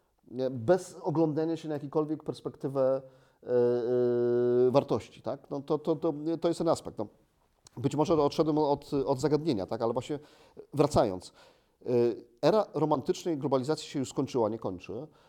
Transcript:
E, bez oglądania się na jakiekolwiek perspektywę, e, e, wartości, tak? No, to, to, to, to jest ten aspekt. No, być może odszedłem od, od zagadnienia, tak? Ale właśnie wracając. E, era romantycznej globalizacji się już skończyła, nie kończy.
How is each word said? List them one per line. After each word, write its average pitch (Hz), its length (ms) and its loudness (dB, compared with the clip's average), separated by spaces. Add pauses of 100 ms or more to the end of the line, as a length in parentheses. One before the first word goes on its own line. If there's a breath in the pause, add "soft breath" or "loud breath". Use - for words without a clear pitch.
(400)
E, 131 100 -2
bez 135 520 0
oglądania 160 560 0
się 160 100 -12
na 156 60 -6
jakiekolwiek 151 500 -4
perspektywę, 135 800 -2 (420 loud breath)
e, - 40 -12
e, 123 1200 4
wartości, 127 500 0
tak? - 280 -8
No, 143 120 -6
to, 151 160 -2
to, 156 180 -2
to, 156 180 -2 (280)
to 180 60 0
jest 165 100 0
ten 165 100 -2
aspekt. 135 300 -2
No, 107 100 -8 (720)
być 131 180 -2
może 151 180 2
odszedłem 151 440 2
od, 143 360 0
od 135 260 0
zagadnienia, 147 460 0
tak? 113 160 -6
Ale 117 120 2
właśnie 131 260 -6 (540 loud breath)
wracając. 135 600 2 (520 soft breath)
E, - 40 -2 (520)
era 196 320 4
romantycznej 156 640 -2
globalizacji 135 500 -2
się - 120 -6
już 127 100 -4
skończyła, 123 400 0
nie 113 100 -6
kończy. 101 480 -10 (220 soft breath)